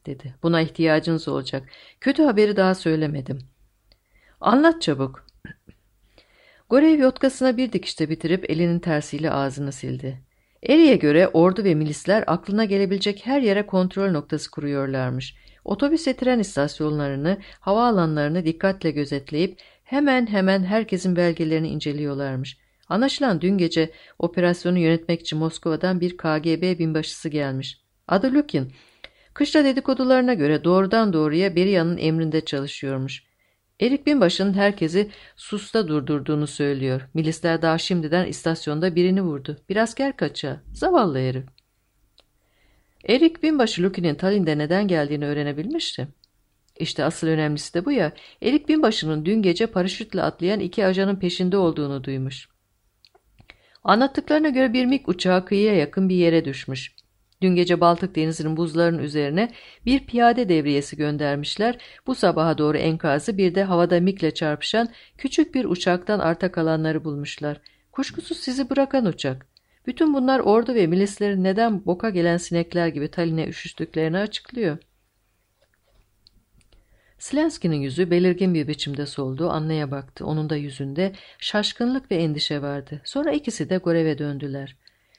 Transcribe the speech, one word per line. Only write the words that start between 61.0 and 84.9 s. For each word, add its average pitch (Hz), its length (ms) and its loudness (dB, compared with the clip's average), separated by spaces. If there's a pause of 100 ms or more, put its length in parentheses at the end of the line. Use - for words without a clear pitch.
Bu 262 80 -2
sabaha 165 440 2
doğru 151 180 2
enkazı 160 640 0
bir 185 160 2
de 196 100 2
havada 175 360 2
mig'le 180 340 0
çarpışan 170 540 -2 (300)
küçük 302 360 0
bir 254 100 0
uçaktan 190 540 0
arta 180 340 0
kalanları 156 520 -2
bulmuşlar. 147 560 -8 (320)
Kuşkusuz - 460 -8
sizi 262 320 -6
bırakan 269 360 0
uçak. 135 400 -4 (400)
Bütün 294 280 2
bunlar 262 260 2
ordu 226 340 2
ve 208 120 4
milislerin 196 580 0
neden 196 420 0
boka 180 240 -2
gelen 170 260 2
sinekler 170 520 -2
gibi 143 200 -4
Tallinn'e 160 380 -2
üşüştüklerini 160 720 -4
açıklıyor. 208 600 -4 (2500)
Slenski'nin 262 640 -2
yüzü 139 300 -2
belirgin 180 440 2
bir 151 140 0
biçimde 143 380 -6
soldu. 139 440 -4
Anna'ya 156 400 -2
baktı. 139 360 -10
Onun 156 240 -4
da 160 60 -2
yüzünde 143 560 -4 (260)
şaşkınlık 240 720 -4
ve 196 60 0
endişe 151 460 -2
vardı. 143 420 -8
Sonra 285 280 -4
ikisi 247 380 -4
de 185 60 2
Gorev'e 165 420 0
döndüler. 139 580 -8 (420)